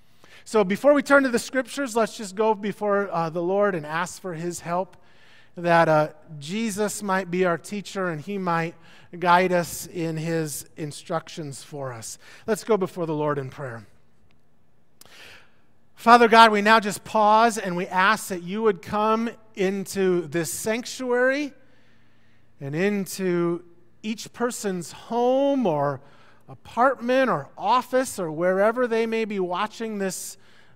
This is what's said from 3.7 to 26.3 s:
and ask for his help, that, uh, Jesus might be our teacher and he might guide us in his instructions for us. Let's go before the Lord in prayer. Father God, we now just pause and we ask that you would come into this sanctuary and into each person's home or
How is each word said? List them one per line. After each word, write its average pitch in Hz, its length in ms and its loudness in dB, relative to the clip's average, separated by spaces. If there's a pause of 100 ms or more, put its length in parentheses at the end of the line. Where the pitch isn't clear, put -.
and 151 100 -6
ask 165 380 -6
for 185 120 -8
his 170 260 -8
help, 180 360 -6 (600)
that, 170 320 4
uh, 151 220 4 (280)
Jesus 202 640 -4
might 190 300 -4
be 185 120 2
our 170 140 0
teacher 196 500 -8
and 156 120 -6
he 202 180 -8
might 170 380 -2 (420)
guide 180 340 4
us 175 340 -2
in 165 300 -6
his 160 480 -4 (120)
instructions 156 880 -10
for 135 280 -10
us. 113 240 -14 (300)
Let's 220 160 -2
go 220 140 2
before 180 300 -4
the 160 80 -4
Lord 147 240 -2
in 131 120 -10
prayer. 117 340 -12 (2000)
Father 233 320 8
God, 226 240 10
we 208 100 0
now 220 160 6
just 202 240 -4
pause 214 560 4
and 185 180 -6
we 185 120 -4
ask 190 400 2
that 175 160 -8
you 202 180 -6
would 202 200 0
come 220 480 -2 (260)
into 190 720 -2
this 160 240 -4
sanctuary 254 1000 -2 (1080)
and 143 160 -8
into 180 880 -2 (380)
each 214 300 -8
person's 202 600 -6
home 254 760 0
or 143 340 0 (480)